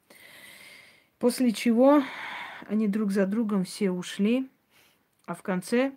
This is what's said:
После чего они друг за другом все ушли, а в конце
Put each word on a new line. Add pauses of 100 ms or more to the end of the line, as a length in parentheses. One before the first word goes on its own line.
(1160)
После
чего (640)
они
друг
за
другом
все
ушли, (760)
а
в
конце